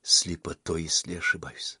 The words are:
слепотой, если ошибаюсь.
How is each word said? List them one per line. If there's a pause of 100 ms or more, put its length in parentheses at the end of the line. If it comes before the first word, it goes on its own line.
слепотой,
если
ошибаюсь.